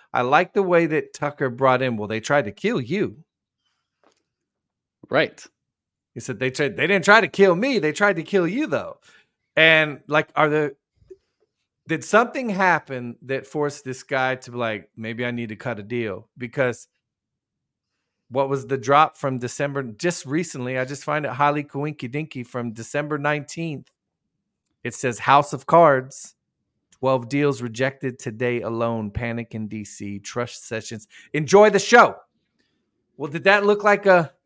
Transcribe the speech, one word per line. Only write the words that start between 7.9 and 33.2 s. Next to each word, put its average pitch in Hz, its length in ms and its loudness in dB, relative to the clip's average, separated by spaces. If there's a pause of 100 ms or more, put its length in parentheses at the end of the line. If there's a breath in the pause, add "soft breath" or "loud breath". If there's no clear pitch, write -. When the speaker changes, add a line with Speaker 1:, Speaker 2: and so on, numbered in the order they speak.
Speaker 1:
tried 202 240 0
to 160 60 -6
kill 180 240 0
you, 254 200 -4
though." 107 320 -6 (560 soft breath)
And, 156 520 4
like, 151 280 0
are 151 140 4
there, 147 240 0 (1120)
did 160 160 -4
something 233 460 2
happen 151 760 -2
that 131 240 -6
forced 147 360 -6
this 127 200 -10
guy 131 320 -2
to 127 160 -18
be 120 60 -10
like, 110 380 -6
"Maybe 113 300 -8
I 120 60 -4
need 117 180 -8
to 110 60 -10
cut 113 240 -8
a 101 40 -14
deal"? 110 540 -6
Because 123 500 -4 (1400)
what 135 200 0
was 135 180 -4
the 135 100 -2
drop 143 400 4
from 131 220 -4
December? 139 440 -6
Just 143 420 -6
recently, 131 520 -4
I 127 80 -2
just 139 180 -12
find 151 220 -4
it 117 60 -4
highly 147 320 0
coinky 143 460 -8
dinky, 143 340 -8
from 120 300 -8
December 147 440 -6
nineteenth. 147 760 -6 (920)
It 120 100 -8
says 120 260 -6
House 143 340 4
of 135 120 -10
Cards. 139 720 2 (680)
Twelve 127 260 0
deals 143 340 -2
rejected 123 580 -6
today 120 420 -4
alone. 113 500 -4
Panic 117 440 -8
in 110 120 -8
D 107 160 -10
C. 101 360 -12
Trust - 480 -8
Sessions. 113 400 -10 (260 loud breath)
Enjoy 175 360 6
the 196 100 2
show. 233 360 6 (1000)
Well, 143 140 -10